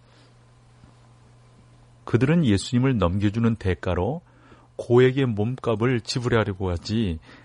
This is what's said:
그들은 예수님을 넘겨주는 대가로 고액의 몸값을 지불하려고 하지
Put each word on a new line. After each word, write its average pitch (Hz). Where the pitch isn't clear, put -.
그들은 143
예수님을 123
넘겨주는 101
대가로 92
고액의 131
몸값을 117
지불하려고 107
하지 87